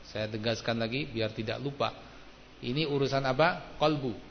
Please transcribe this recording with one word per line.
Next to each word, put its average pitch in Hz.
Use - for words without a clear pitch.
saya 107
tegaskan 113
lagi 131
biar 110
tidak 113
lupa. 127
Ini 139
urusan 135
apa? 156
Qalbu. 147